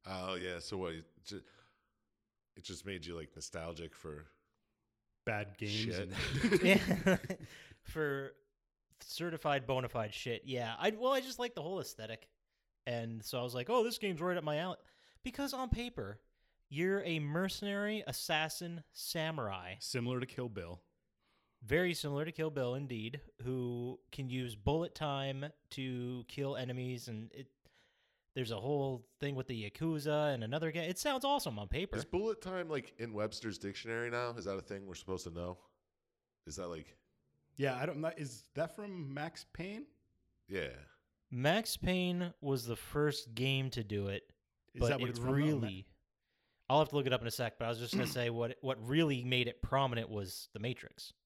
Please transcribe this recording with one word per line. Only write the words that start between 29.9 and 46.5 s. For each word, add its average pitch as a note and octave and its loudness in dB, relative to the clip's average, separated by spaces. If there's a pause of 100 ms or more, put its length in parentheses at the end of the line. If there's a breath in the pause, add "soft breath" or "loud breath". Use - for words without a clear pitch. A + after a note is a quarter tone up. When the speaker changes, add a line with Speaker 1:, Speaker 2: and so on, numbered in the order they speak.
Speaker 3:
and A#2 0
another D3+ 0
game. E3 -2
It F3+ -2
sounds C4 2
awesome B3 2
on G2+ -4
paper. - 0
Speaker 1:
Is - 0
bullet G#3 0
time, F#3 -4
like, C#3 -2
in A#2 -4
Webster's G#2 -2
dictionary A2+ -2
now? A#2+ 0
Is G2+ -6
that G2 0
a F#2+ -2
thing G2 -8
we're F#2 -10
supposed F#2 -4
to F2 -6
know? F2 -4 (880)
Is D#2 -10
that, F2+ -4
like D#2+ -8 (600)
Speaker 2:
Yeah, C3+ 2
I C3+ -2
don't D#3 -2
know. D#3+ 0
Is B2+ -8 (100)
that E3 -2
from F#3 -8
Max D3 -6
Payne? G#3 -8 (640)
Speaker 1:
Yeah. F2+ 0 (640)
Speaker 3:
Max D3+ 2
Payne F3+ 2
was C3+ 2
the A#2 -2
first D3 0
game C3 2
to A#2+ -2
do G2+ 0
it, G2 -4 (440)
Speaker 2:
Is A#2+ -4
Speaker 3:
but A#2+ 6
Speaker 2:
that C#3 4
what B2+ 0
Speaker 3:
it - 0
Speaker 2:
it's A#2+ -2
from, A#2+ 0
though? C3 4
Ma- C#3 6
Speaker 3:
really, A2+ 2 (840)